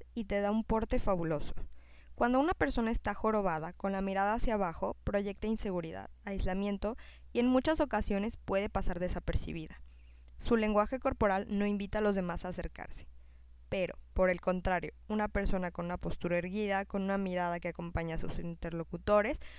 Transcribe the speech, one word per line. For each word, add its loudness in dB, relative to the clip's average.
y -4
te 0
da 2
un 0
porte 0
fabuloso. 2
Cuando 4
una 4
persona 2
está 0
jorobada, 0
con -4
la -2
mirada 0
hacia 2
abajo, 0
proyecta -2
inseguridad, -2
aislamiento 0
y 2
en 6
muchas 4
ocasiones 0
puede 0
pasar 0
desapercibida. -4
Su 2
lenguaje 2
corporal 2
no 0
invita -2
a 0
los 4
demás -2
a -4
acercarse. -10
Pero, -2
por 6
el 0
contrario, 0
una 2
persona 2
con -6
una -4
postura -2
erguida, 0
con -2
una 2
mirada 0
que -6
acompaña -4
a 0
sus 0
interlocutores, 0